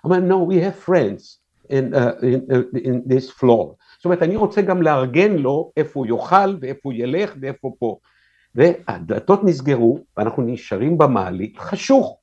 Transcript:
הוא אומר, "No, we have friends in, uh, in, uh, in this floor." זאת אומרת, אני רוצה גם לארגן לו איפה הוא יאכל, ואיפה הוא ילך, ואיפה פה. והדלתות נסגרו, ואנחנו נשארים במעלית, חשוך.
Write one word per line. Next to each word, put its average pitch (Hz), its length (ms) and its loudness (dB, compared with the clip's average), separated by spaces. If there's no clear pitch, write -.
הוא 180 140 0
אומר, 180 40 2
"No, 185 200 2
we 190 40 0
have 185 360 -2
friends 117 520 -2
in, 135 240 -2
uh, 123 280 0
in, 127 300 0
uh, 123 340 -2
in 127 260 -2
this 131 280 0
floor." 113 360 2
זאת - 100 -14
אומרת, 175 180 2
אני 180 120 0
רוצה 208 260 0
גם 185 200 0
לארגן 151 520 2
לו 143 440 -2
איפה 151 220 -4
הוא 123 80 -4
יאכל, 190 540 2
ואיפה 139 220 -10
הוא 135 100 -8
ילך, 131 480 -4
ואיפה 135 380 -10
פה. 110 180 -4
והדלתות 151 880 2
נסגרו, 135 560 2
ואנחנו 110 260 -2
נשארים 120 540 -4
במעלית, 101 600 0
חשוך. - 640 -2